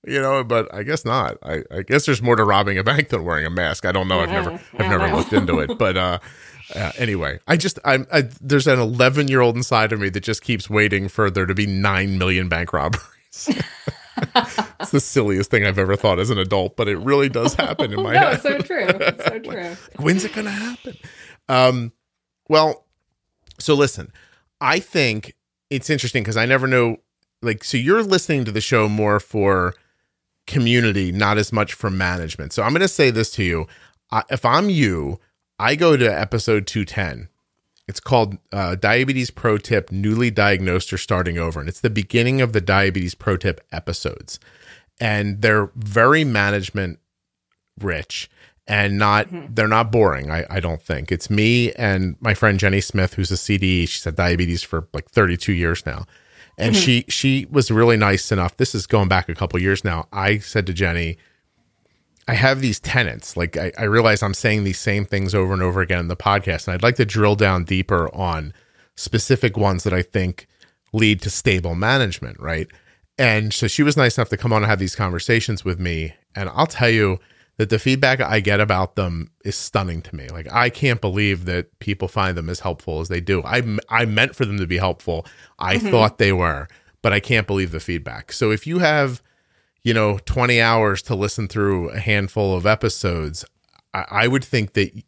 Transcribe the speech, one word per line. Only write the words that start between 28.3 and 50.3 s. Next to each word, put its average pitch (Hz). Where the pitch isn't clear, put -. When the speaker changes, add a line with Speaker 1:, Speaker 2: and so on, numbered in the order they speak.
Speaker 1:
to 110
the 110
show 107
more 104
for 95
community, 117
not 104
as 104
much 104
for 101
management. 90
So 110
I'm 117
gonna 180
say 139
this 110
to 104
you. 82
I, 110
if 131
I'm 160
you, 92
I 117
go 160
to 123
episode 104
two 104
ten. 85
It's -
called, 110
uh, 92
Diabetes 123
Pro 110
Tip, 104
Newly 107
Diagnosed 95
or 92
Starting 87
Over. 82
And 73
it's -
the 123
beginning 117
of 120
the 107
Diabetes 95
Pro 95
Tip -
episodes. -
And 104
they're 107
very 117
management 101
rich 85
and 101
not, 104
Speaker 2:
Mm-hmm. 160
Speaker 1:
they're 110
not 113
boring, 78